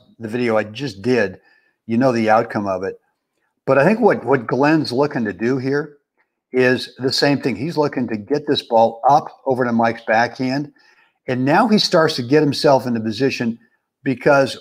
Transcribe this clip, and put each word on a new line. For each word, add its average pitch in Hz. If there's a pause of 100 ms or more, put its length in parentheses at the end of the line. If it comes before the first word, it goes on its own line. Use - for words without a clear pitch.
(180)
the 113
video 117
I 107
just 107
did, 104 (460)
you 113
know 131
the 113
outcome 110
of 95
it. 95 (680)
But 135
I 139
think 220
what, 165
what 120
Glenn's 139
looking 135
to 101
do 117
here 143 (540)
is 127
the 127
same 143
thing. 127
He's 143
looking 139
to 113
get 139
this 143
ball 113
up 156
over 131
to 120
Mike's 117
backhand. 127 (540)
And 127
now 170
he 208
starts 160
to 131
get 139
himself 139
into 120
position 113 (440)
because 139